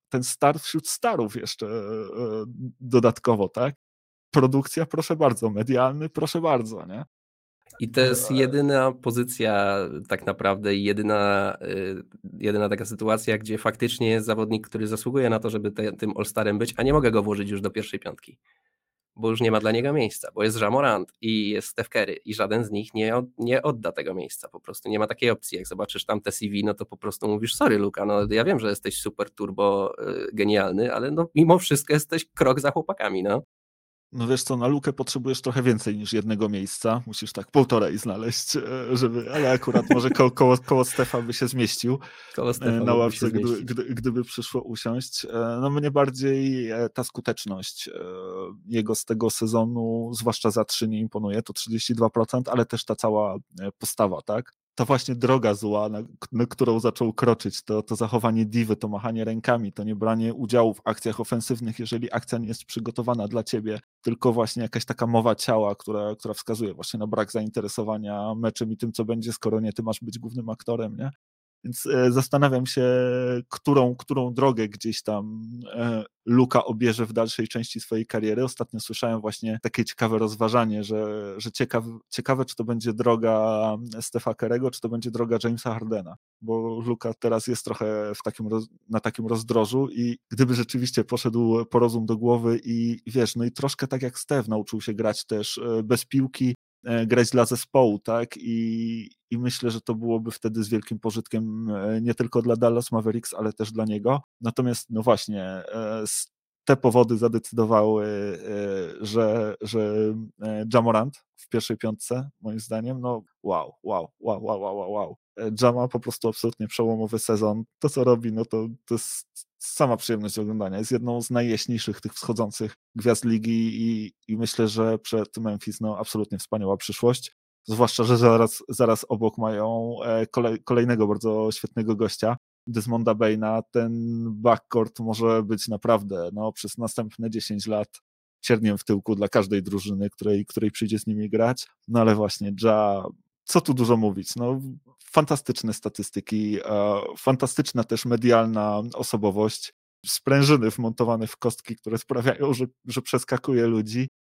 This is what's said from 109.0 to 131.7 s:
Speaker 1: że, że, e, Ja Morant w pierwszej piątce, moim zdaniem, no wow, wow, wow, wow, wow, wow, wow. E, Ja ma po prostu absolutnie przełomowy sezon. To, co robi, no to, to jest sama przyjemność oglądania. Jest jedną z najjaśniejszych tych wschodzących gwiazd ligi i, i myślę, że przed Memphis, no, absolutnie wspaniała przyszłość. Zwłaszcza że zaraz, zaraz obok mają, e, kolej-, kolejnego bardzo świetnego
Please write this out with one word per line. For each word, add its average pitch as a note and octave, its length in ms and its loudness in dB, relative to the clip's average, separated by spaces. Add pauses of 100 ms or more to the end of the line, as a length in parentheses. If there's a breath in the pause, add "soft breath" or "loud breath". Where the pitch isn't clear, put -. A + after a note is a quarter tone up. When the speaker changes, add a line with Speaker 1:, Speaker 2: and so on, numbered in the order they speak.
Speaker 1:
że, G#2+ 560 2
że, G#2+ 520 0 (280)
e, G#2+ 320 -6
Ja A#2+ 80 6
Morant A#2 420 2 (120)
w - 140 -20
pierwszej A2+ 280 -2
piątce, B2 520 -4 (120)
moim A2 180 -8
zdaniem, A#2 420 -6
no A#2+ 220 -4 (200)
wow, E2 300 -2 (100)
wow, F2+ 360 -4
wow, G#2 240 -4
wow, G#2 180 -2
wow, G2+ 160 -4
wow, F#2+ 140 -6
wow. G2+ 260 -6 (220)
E, A2 120 -4 (100)
Ja B2 100 8
ma B2 160 0
po B2 120 -2
prostu A2+ 300 -4
absolutnie A2 380 -4
przełomowy A2 520 0
sezon. G#2+ 440 0 (160)
To, D3 100 2
co C3 140 0
robi, A#2 300 4
no A2 120 -2
to, A2 220 -2 (180)
to A#2 100 -2
jest - 320 -6 (300)
sama B2 400 0
przyjemność G#2+ 420 -4
oglądania. G#2 380 -4
Jest A2 140 -4
jedną A#2+ 300 -2
z - 80 -6
najjaśniejszych A#2 720 -2
tych - 120 -10
wschodzących A2 640 -4 (200)
gwiazd A2+ 300 2
ligi A2+ 560 0
i, A2 320 -2 (140)
i A2 100 -4
myślę, A2+ 300 0
że A2+ 320 2
przed - 380 -4
Memphis, G#2+ 440 -6
no, G#2+ 160 -4
absolutnie G#2 400 -4
wspaniała G2 400 -2
przyszłość. - 580 0 (320)
Zwłaszcza A2+ 360 4
że A#2+ 140 6
zaraz, A2+ 520 6
zaraz A2+ 400 4
obok A2 280 0
mają, A2+ 640 -2
e, A2+ 220 0
kolej-, A2+ 380 0
kolejnego A#2+ 440 4
bardzo A2 440 0
świetnego A2 440 -2